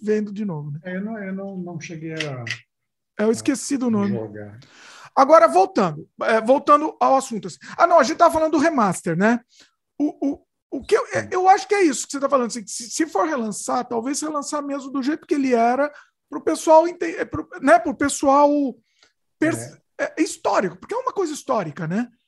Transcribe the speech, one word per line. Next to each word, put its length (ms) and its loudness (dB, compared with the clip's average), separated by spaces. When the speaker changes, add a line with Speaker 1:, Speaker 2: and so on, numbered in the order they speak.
Speaker 1:
vendo 320 -2
de 120 -6
novo, 260 -8
né? 140 -10
Speaker 2:
É, 120 -8
eu 80 -6
não, 140 -8
eu 160 -10
não, 220 -10
não 240 -10
cheguei 340 -12
a, 300 -8
Speaker 1:
É, 60 -2
eu 80 4
esqueci 440 -2
do 120 -2
Speaker 2:
a 20 0
Speaker 1:
nome. 260 0
Speaker 2:
jogar. 420 -12
Speaker 1:
Agora, 340 6
voltando, 600 0
é, 180 2
voltando 600 4
ao 160 4
assunto, 320 -4
assim. 100 -14
Ah, 100 6
não, 120 6
a 60 6
gente 120 -2
tava 160 4
falando 200 0
do 60 2
remaster, 580 0
né? 240 2
O, 360 -2
o, 120 -16
o 140 -8
que 140 0
eu, 160 -2
é, 100 -2
Speaker 2:
Sim. 80 -14
Speaker 1:
eu 180 2
acho 180 4
que 80 0
é 80 2
isso 240 0
que 60 -14
você 80 -8
tá 80 -2
falando, 200 0
assim, 180 -10
se, 240 -12
se 160 -2
for 200 -2
relançar, 600 -4
talvez 340 -4
relançar 420 -6
mesmo 280 -10
do 120 -4
jeito 240 -4
que 80 -2
ele 200 0
era, 360 2
pro 140 -10
pessoal 440 6
ente-, 300 -6
é, 80 -4
pro, 240 -8
né, 160 6
pro 180 -2
pessoal 540 4
per-, 160 0
Speaker 2:
É. 200 -4
Speaker 1:
é, 40 0
histórico, 540 -2
porque 160 -14
é 60 -4
uma 160 -4
coisa 180 -2
histórica, 540 -6
né? 220 -4